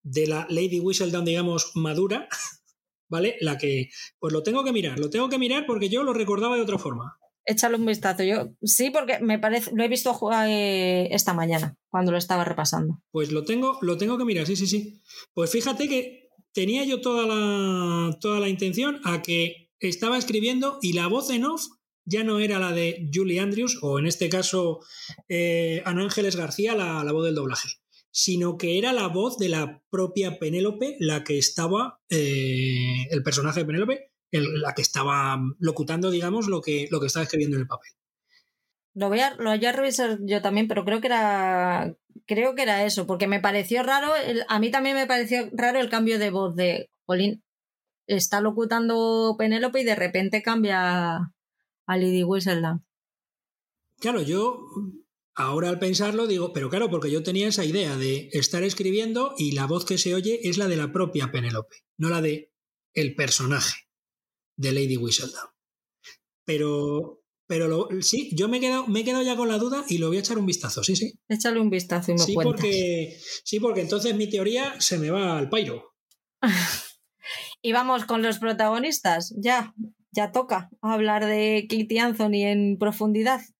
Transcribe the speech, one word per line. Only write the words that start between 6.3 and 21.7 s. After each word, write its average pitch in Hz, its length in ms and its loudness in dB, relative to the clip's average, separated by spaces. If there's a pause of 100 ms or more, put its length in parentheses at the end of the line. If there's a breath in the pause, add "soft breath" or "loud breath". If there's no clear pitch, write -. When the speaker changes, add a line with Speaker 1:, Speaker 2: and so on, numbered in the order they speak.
Speaker 1:
de 233 60 2
otra 202 160 -2
forma. 123 400 -8 (300)
Speaker 2:
Échale 233 280 2
un 226 100 0
vistazo. 202 380 0
Yo, 190 260 0 (140)
sí, 247 260 4
porque 262 300 0
me 214 180 2
parece, 220 380 0
lo 226 80 2
he 233 40 2
visto 240 260 0
jugar, 220 360 2
eh, 185 640 2
esta 196 200 2
mañana, 165 440 0 (120)
cuando 180 220 2
lo 175 60 2
estaba 175 260 0
repasando. 160 680 -2
Speaker 1:
Pues 151 200 -2
lo 151 120 0
tengo, 262 380 0
lo 175 160 0
tengo 220 200 0
que 247 80 0
mirar, 170 220 0
sí, 196 80 0
sí, 190 100 0
sí. 208 360 -2 (320 loud breath)
Pues 170 180 0
fíjate 269 360 0
que 254 420 -4 (240)
tenía 214 320 0
yo 262 160 -2
toda 240 260 0
la, 185 920 0
toda 208 200 0
la 196 100 0
intención 208 540 -2
a 160 180 -2
que 170 580 -2
estaba 220 380 -2
escribiendo 254 640 0
y 175 120 0
la 175 140 0
voz 262 220 0
en 247 160 0
off 320 180 -2 (440)